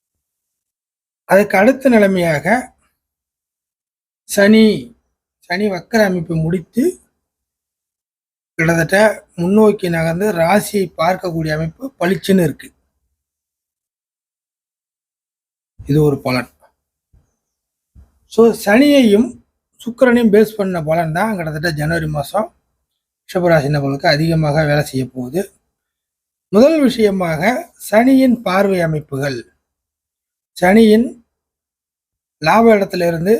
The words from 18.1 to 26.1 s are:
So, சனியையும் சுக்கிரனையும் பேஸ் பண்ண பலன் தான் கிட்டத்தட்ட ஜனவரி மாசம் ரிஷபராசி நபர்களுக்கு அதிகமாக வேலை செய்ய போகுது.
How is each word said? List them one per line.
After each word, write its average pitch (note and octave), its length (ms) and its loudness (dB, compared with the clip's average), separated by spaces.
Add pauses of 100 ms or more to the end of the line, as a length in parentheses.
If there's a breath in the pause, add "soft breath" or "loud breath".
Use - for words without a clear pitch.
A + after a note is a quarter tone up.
So, A3 80 2 (120)
சனியையும் A#3+ 760 2 (540)
சுக்கிரனையும் A#3+ 500 2
பேஸ் G#3+ 240 2
பண்ண F#3+ 280 -4
பலன் D#3+ 300 -2
தான் G#3 220 -2
கிட்டத்தட்ட D#3+ 360 -6
ஜனவரி D#3 360 -4
மாசம் D#3 400 -6 (840)
ரிஷபராசி E3 400 0
நபர்களுக்கு C#3 380 -4
அதிகமாக D#3 580 0
வேலை D3 180 0
செய்ய C3 220 -6
போகுது. B2+ 360 -8 (1120)